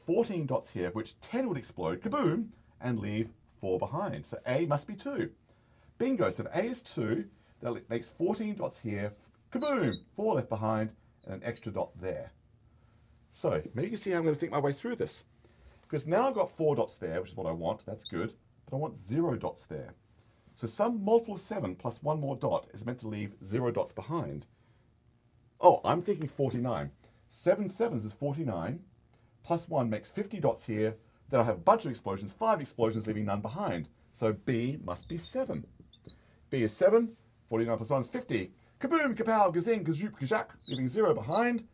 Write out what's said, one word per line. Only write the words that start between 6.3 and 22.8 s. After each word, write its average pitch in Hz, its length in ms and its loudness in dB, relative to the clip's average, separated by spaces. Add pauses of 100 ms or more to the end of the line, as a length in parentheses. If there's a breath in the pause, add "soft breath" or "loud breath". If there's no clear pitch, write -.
so 110 140 -6
if - 100 -10
A 190 100 2
is 240 160 -4
two, 127 480 -2 (320 soft breath)
that 120 120 -4
le-, 110 160 -8
makes 117 200 -4
fourteen 208 460 -2
dots - 240 -6
here, 104 340 -4 (400)
kaboom, 240 420 2 (220)
four 214 200 0
left 117 120 -2
behind, 110 460 0 (300 soft breath)
and 98 100 -10
an 95 100 -12
extra 117 260 -6
dot 92 200 -4 (100)
there. - 320 -6 (1000 soft breath)
So 92 320 -2 (120)
maybe 170 140 -2
you - 20 -6
can 226 80 -6
see 196 120 -4
how 175 80 2
I'm 165 60 0
gonna 151 120 4
think - 160 -4
my 139 60 0
way 143 140 2
through 233 240 -4
this. - 280 -6 (580 soft breath)
Because 147 240 -4
now 196 200 4
I've 262 80 0
got 190 160 0
four 151 240 2
dots - 220 0
there, 85 240 -4
which - 120 -10
is - 40 -12
what 90 100 -4
I 80 60 -2
want, 85 320 -2
that's - 240 -10
good, 92 240 -2 (320)
but - 120 -8
I 135 40 -2
want 151 160 -6
zero 127 400 0
dots - 300 -6
there. 71 280 -10 (600 soft breath)
So - 120 -8
some 214 360 0
multiple 226 320 4
of 170 60 -10
seven 123 340 -4
plus - 280 -8
one 151 180 0
more 139 160 -2
dot - 380 0
is 104 100 -12